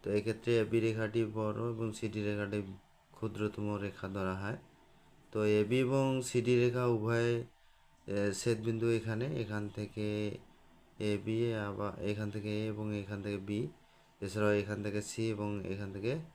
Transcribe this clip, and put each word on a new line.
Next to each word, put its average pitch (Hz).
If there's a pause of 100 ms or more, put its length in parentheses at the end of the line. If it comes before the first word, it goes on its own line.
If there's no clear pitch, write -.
তো 98
এক্ষেত্রে 110
এবি 110
রেখাটি 110
বড় 107
এবং 113
সিডি 107
রেখাটি 104 (500)
ক্ষুদ্রতম 104
রেখা 98
ধরা 95
হয়। 98 (760)
তো 107
এবি 107
এবং 131
সিডি 123
রেখা 123
উভয়, 117 (640)
এ, 101
ছেদবিন্দু 113
এখানে, 110
এখান 107
থেকে 104 (920)
এবি 110
আবার 101 (100)
এখান 104
থেকে 107
এ 107
এবং 107
এখান 101
থেকে 101
বি, 104 (520)
এছাড়াও 104
এখান 104
থেকে 104
সি -
এবং 104
এখান 98
থেকে 110 (160)